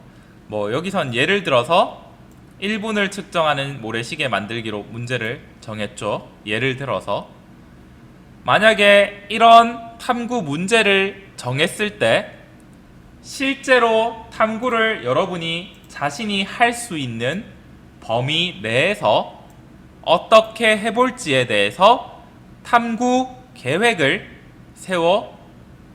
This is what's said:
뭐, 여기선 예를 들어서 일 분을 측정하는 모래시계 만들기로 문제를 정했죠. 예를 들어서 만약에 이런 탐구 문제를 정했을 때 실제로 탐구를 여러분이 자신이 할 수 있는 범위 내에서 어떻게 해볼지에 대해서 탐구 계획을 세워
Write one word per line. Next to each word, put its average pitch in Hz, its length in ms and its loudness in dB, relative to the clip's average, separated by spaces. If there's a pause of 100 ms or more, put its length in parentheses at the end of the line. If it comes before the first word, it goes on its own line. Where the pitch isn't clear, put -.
(480)
뭐, 104 260 -4
여기선 165 420 -4
예를 170 280 0
들어서 156 680 0 (480)
일 214 220 -6
분을 208 300 -4
측정하는 143 680 -4
모래시계 117 460 -6
만들기로 107 560 -4
문제를 120 580 -8 (200)
정했죠. 107 680 -8 (160)
예를 120 320 -2
들어서 120 520 -6 (1120)
만약에 202 840 4
이런 233 680 6
탐구 240 460 -4
문제를 196 920 0
정했을 151 600 -4
때 113 340 2 (920)
실제로 240 1080 0
탐구를 220 760 -2
여러분이 170 720 -4 (120)
자신이 196 560 -4
할 240 300 0
수 208 240 -10
있는 131 480 -6 (560)
범위 147 600 -2
내에서 131 800 0 (600)
어떻게 220 760 2
해볼지에 202 720 0
대해서 113 760 2 (420)
탐구 247 720 2 (220)
계획을 175 760 0 (440)
세워 180 680 -2 (560)